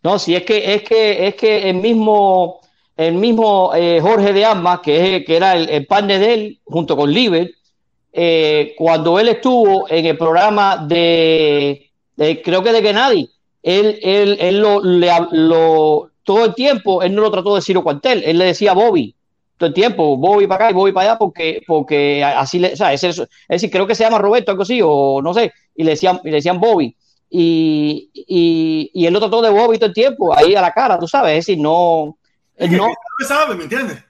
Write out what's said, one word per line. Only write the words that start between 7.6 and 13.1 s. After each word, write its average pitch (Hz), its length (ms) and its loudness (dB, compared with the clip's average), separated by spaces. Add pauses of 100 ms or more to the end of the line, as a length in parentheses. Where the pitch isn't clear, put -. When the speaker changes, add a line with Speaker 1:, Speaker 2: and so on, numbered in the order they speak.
Speaker 1:
eh, 156 640 0
cuando 165 420 0
él 233 100 2
estuvo 220 600 0
en 160 160 0
el 156 120 -2
programa 180 720 0
de, 160 1000 0 (260)
de, 156 280 -2
creo 185 200 0
que 233 80 0
de 226 120 2
Gennady, 214 460 0 (340)